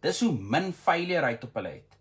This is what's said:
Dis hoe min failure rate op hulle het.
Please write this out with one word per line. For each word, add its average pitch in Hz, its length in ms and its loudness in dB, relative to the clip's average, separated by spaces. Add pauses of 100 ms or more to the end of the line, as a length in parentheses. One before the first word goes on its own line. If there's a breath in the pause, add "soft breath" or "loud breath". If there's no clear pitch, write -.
Dis - 200 0
hoe 233 100 4
min 120 420 0
failure 175 480 2
rate 120 260 -2
op - 60 -16
hulle - 160 -4
het. - 320 -18